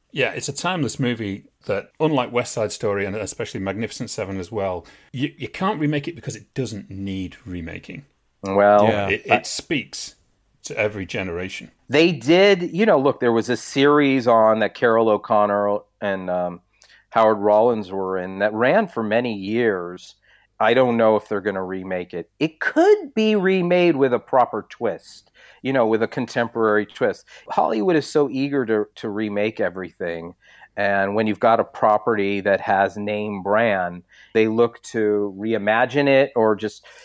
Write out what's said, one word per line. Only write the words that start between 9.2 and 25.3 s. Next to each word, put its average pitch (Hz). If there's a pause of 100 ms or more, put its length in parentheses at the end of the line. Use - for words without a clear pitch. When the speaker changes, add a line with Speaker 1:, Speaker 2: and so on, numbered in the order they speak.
Speaker 1:
it 113
Speaker 2:
I 107
Speaker 1:
speaks - (480)
to -
every 107
generation. 92 (180)
Speaker 2:
They 165
did, 175
you 208
know, 175
look, 135
there 120
was 113
a 123
series 139
on 110
that 104
Carroll 113
O'Connor 104 (200)
and, 95
um, 90 (500)
Howard 110
Rollins 107
were 95
in 95
that 107
ran 151
for -
many 113
years. 98 (460)
I 113
don't 127
know 110
if -
they're 101
gonna 95
remake 92
it. 85 (100)
It 160
could 381
be 214
remade 180
with 131
a 113
proper 120
twist, - (320)